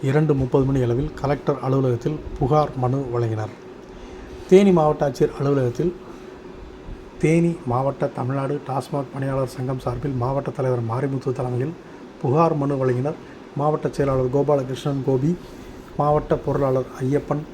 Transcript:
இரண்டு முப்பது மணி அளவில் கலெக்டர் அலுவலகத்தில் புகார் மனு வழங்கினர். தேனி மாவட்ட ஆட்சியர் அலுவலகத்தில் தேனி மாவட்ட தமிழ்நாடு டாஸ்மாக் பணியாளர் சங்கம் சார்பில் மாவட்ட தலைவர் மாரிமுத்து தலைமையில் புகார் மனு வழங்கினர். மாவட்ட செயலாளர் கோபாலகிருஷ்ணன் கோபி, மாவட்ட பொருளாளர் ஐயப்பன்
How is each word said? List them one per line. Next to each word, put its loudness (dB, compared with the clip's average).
இரண்டு 4
முப்பது 4
மணி 2
அளவில் 0
கலெக்டர் 0
அலுவலகத்தில் 2
புகார் 4
மனு 0
வழங்கினர். -2
தேனி 10
மாவட்ட 4
ஆட்சியர் 2
அலுவலகத்தில் 2
தேனி 4
மாவட்ட 0
தமிழ்நாடு -2
டாஸ்மாக் -4
பணியாளர் -2
சங்கம் -4
சார்பில் -4
மாவட்ட -2
தலைவர் 0
மாரிமுத்து -2
தலைமையில் -2
புகார் 4
மனு 0
வழங்கினர். 0
மாவட்ட 0
செயலாளர் 0
கோபாலகிருஷ்ணன் 0
கோபி, 2
மாவட்ட 4
பொருளாளர் 0
ஐயப்பன் 0